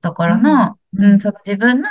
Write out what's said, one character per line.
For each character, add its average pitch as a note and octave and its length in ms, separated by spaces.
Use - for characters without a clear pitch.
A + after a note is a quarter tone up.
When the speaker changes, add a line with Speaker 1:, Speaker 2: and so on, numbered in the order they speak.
Speaker 1:
と E3+ 140
こ E3+ 120
ろ A3+ 120
の、 C4 380
Speaker 2:
う F#3+ 60
ん。 G3 40
う G#3 40
ん。 G3+ 40
Speaker 1:
う G3+ 40
ん、 G3+ 40
そ G#3 80
の G3+ 60
自 G3+ 120
分 B3 240
の G4+ 100